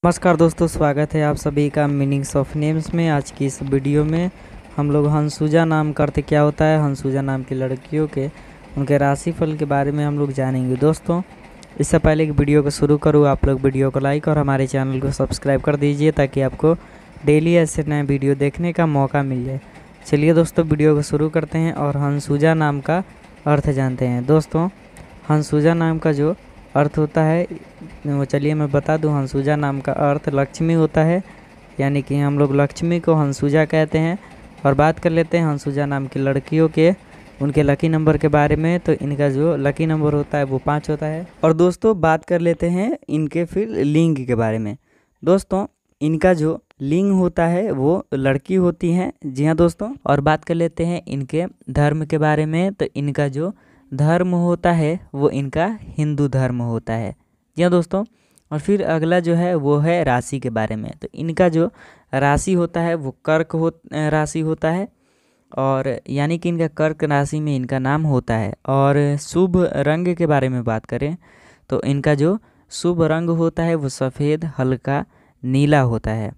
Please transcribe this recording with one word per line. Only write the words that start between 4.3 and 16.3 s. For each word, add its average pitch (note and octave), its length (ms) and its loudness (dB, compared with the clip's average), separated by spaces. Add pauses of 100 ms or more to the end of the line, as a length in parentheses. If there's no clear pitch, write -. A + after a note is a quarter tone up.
हम D3 140 0
लोग D3 160 2
हंसुजा D3+ 580 0
नाम D#3 280 0
का D3 120 0
अर्थ C#3+ 160 -2
क्या D3 200 0
होता D3+ 240 2
है, D#3 180 4
हंसुजा C3+ 400 -2
नाम C3+ 200 -4
की C3 120 -8
लड़कियों C3 520 -4
के C#3+ 220 -4 (500)
उनके C#3 200 2
राशिफल D3+ 580 0
के D3+ 80 -2
बारे C#3 280 0
में D3 120 -2
हम D3 140 -2
लोग C#3+ 140 -2
जानेंगे। C3 440 -2
दोस्तों, D#3 460 0 (580)
इससे D#3+ 180 2
पहले D#3 260 2
एक D#3 60 -2
वीडियो D3 320 2
को C#3+ 80 0
शुरू D3 280 2
करूँ, D3 280 4
आप C#3 200 2
लोग C3+ 140 0
वीडियो C3+ 300 2
को C3+ 100 -2
लाइक C#3+ 280 0
और D3+ 100 2
हमारे C3+ 280 0
चैनल C3 340 -2
को C3+ 100 -2
सब्सक्राइब C#3 500 -2
कर D3 160 0
दीजिए D3 360 2
ताकि C3+ 280 0